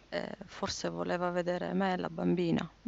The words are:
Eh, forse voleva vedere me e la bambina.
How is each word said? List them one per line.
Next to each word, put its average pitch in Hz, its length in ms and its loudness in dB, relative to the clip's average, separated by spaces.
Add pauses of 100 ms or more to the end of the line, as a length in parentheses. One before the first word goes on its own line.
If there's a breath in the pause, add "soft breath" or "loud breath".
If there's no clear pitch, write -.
Eh, - 260 -4 (120)
forse - 420 -4
voleva 175 420 0
vedere 175 420 0
me 185 200 2
e 180 40 0
la 175 120 -2
bambina. 175 600 2 (180)